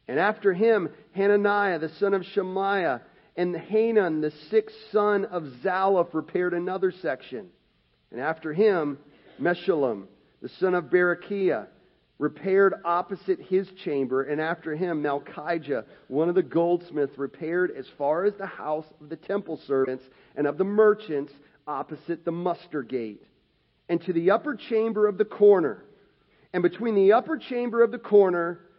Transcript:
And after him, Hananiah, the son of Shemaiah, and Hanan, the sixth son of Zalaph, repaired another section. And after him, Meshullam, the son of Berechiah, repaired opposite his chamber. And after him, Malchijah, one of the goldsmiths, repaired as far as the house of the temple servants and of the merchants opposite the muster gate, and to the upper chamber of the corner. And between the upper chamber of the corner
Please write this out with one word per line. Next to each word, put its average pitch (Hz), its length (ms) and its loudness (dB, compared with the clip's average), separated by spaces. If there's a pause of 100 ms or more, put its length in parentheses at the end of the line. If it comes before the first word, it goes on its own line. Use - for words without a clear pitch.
And 127 100 -2
after 202 360 2
him, 202 340 2 (240)
Hananiah, 202 640 2
the 156 120 -6 (100)
son 196 140 2
of 185 180 -2
Shemaiah, 185 680 -2 (340)
and 180 180 -2
Hanan, 196 680 0
the 151 100 -2 (180)
sixth 214 260 0 (160)
son 208 340 2
of 180 160 -6 (200)
Zalaph, 190 520 2
repaired 175 400 -2
another 185 360 -2 (120)
section. 127 460 -8 (640)
And 117 80 -12
after 156 360 -6
him, 170 420 2 (420)
Meshullam, 139 640 0 (360)
the 135 80 -12 (120)
son 180 140 0
of 175 100 -2
Berechiah, 175 800 0 (520)
repaired 190 560 2 (100)
opposite 175 560 -2
his 185 280 -2 (160)
chamber. 135 380 -2
And 147 180 -4
after 160 340 -4
him, 165 280 -4
Malchijah, 143 800 -4 (240)
one 156 220 0
of 175 40 0
the 180 80 2
goldsmiths, 151 760 -2
repaired 165 580 -4
as 131 100 -12 (120)
far 151 260 0
as 208 140 0
the 196 80 -10
house 156 400 -8 (160)
of 147 80 -16
the 143 60 -12
temple 196 500 -6
servants 131 380 0 (300)
and 147 120 0
of 143 100 -2
the 190 80 0
merchants 202 680 0 (340)
opposite 151 580 -8
the 175 80 -4
muster 170 500 -6
gate, 113 400 -8 (680)
and 165 140 0
to 180 120 -4
the 170 160 2
upper 254 240 0
chamber 220 540 0
of 190 100 -4
the 214 80 2
corner. 185 580 4 (680)
And 175 80 -2
between 208 320 0
the 196 180 6
upper 254 240 2
chamber 240 460 -2
of 233 80 4
the 247 80 -8
corner 175 640 4 (180)